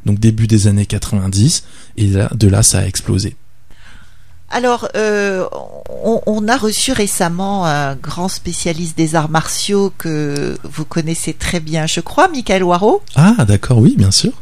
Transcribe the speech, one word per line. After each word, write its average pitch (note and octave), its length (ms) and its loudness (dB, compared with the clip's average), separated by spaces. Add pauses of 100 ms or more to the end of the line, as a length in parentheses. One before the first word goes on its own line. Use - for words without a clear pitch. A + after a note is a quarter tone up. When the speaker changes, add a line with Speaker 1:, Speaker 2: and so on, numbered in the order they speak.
Speaker 1:
Donc G#2 140 2
début A2+ 280 4
des G#2+ 200 4
années G2+ 180 4
quatre-vingt-dix, G2+ 760 0 (340)
et G#2 100 2
là, G2 260 2
de G#2+ 140 4
là, G2+ 160 4
ça - 160 2
a F#2+ 60 0
explosé. G2 500 -2 (1120)
Speaker 2:
Alors, A#3+ 460 0
euh, G3+ 480 0 (640)
on, A3+ 200 2
on G#3+ 220 0
a A#3 80 4
reçu A3 380 0
récemment G3 720 0
un D3 300 0
grand D#3+ 340 -6
spécialiste E3+ 680 -4
des D#3+ 180 0
arts D#3 120 2
martiaux G3 680 0
que D3+ 680 -4
vous D3+ 220 -8
connaissez D#3+ 480 -4
très - 260 -4
bien, D#3 260 -2
je - 140 -2
crois, D#4 300 0
Michael G#3+ 340 0
Waro. F#3+ 380 2 (140)
Speaker 1:
Ah, F#3+ 300 6
d'accord, G#2 340 2
oui, E3+ 180 6
bien G2 140 4
sûr. A3 200 2 (100)